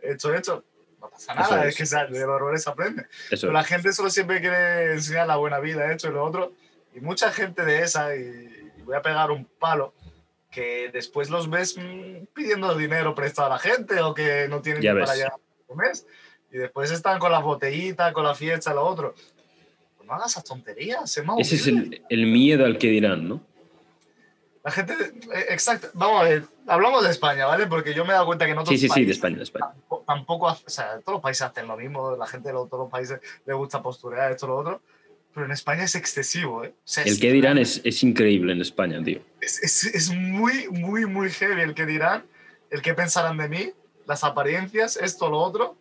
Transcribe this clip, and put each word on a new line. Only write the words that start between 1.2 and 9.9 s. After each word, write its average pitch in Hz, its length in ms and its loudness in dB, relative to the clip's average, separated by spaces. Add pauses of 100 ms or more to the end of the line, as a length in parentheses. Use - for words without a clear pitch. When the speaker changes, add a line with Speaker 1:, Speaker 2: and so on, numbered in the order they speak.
Speaker 2:
Eso 160 80 0 (100)
Speaker 1:
nada, 190 120 4
Speaker 2:
es. 147 80 4
Speaker 1:
es 151 60 -6
que 160 80 -2
se, 147 120 0
de 135 280 -2
los 139 120 0
errores 143 260 0
se - 60 -4
aprende. 156 320 -4 (280)
Speaker 2:
Eso - 180 -2
Speaker 1:
Pero - 60 0
la 156 80 4
Speaker 2:
es. 156 60 -2
Speaker 1:
gente 175 240 0
solo 196 180 -2
siempre 185 300 0
quiere 175 540 2
enseñar 156 340 -2
la 156 80 2
buena 147 240 0
vida, 151 320 -2
esto 165 160 -4
y 151 60 -4
lo 143 100 -2
otro. 180 300 -4 (420)
Y 123 60 -16
mucha 185 300 0
gente 180 340 -4
de 151 140 2
esa, 156 360 0
y, 120 600 -14
y - 60 -20
voy 123 120 -6
a 147 60 -2
pegar 156 300 2
un 139 140 -4
palo, 151 480 -2 (560)